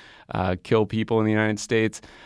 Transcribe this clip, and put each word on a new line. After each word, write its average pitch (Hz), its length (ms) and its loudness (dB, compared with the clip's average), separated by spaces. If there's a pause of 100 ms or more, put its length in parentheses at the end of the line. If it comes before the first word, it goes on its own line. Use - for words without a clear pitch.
(320)
uh, 92 300 0
kill 110 240 2
people 110 320 -2
in 110 60 2
the 107 80 2
United 107 260 0
States? 110 420 -2 (260)